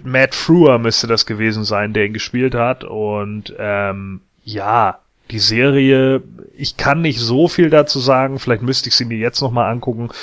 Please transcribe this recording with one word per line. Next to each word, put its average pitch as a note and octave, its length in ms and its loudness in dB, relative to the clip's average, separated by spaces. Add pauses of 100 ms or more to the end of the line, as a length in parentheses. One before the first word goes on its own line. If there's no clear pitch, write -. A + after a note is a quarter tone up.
Matt C3 320 0
Frewer D#3+ 420 6
müsste A#2 300 -2
das A2+ 180 0
gewesen G#2+ 380 -2
sein, G#2 300 -2
der G#2+ 120 2
ihn G#2+ 80 -6
gespielt B2 400 -2
hat. A#2+ 300 -2
Und, G#2 720 -6
ähm, G2 640 -4 (240)
ja, G#2+ 560 0 (300)
die A2 100 -8
Serie, C3+ 800 2 (360)
ich - 180 -10
kann C#3+ 260 0
nicht C#3+ 160 -2
so B2 300 2
viel E3 220 2
dazu D3 300 4
sagen. C3+ 380 2
Vielleicht A#2 260 -2
müsste B2+ 260 -2
ich - 80 0
sie B2 80 0
mir A#2 120 -6
jetzt A2+ 220 -2
nochmal A#2+ 320 0
angucken. A#2 380 -6 (140)